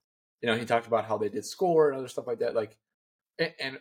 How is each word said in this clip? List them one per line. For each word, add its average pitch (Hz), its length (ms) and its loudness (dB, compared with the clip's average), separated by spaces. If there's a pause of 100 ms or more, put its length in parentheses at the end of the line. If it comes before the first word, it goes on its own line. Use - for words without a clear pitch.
(420)
You 120 60 -2
know, 113 100 2
he 120 80 -4
talked 117 220 2
about 110 180 2
how 107 140 -2
they 104 100 0
did 104 160 -6
score 160 440 4
and 135 80 -2
other 127 100 -6
stuff 123 180 -8
like 117 140 -4
that. 120 160 -2
Like, 110 200 -2 (640)
and, 160 220 -2
and 135 220 -8